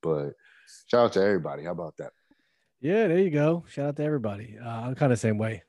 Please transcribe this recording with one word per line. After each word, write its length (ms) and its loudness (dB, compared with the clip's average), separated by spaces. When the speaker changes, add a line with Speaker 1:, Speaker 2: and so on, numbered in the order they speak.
Speaker 1:
but 300 -2
shout 180 4
out 80 0
to 100 4
everybody. 400 0
How 80 -6
about 260 -10
that? 140 -12
Speaker 2:
Yeah, 280 0
there 120 2
you 100 4
go. 380 2
Shout 220 -6
out 80 -6
to 60 -4
everybody. 560 -4
Uh, 80 -12
I'm 280 -6
kinda 200 4
same 220 2
way. 320 -2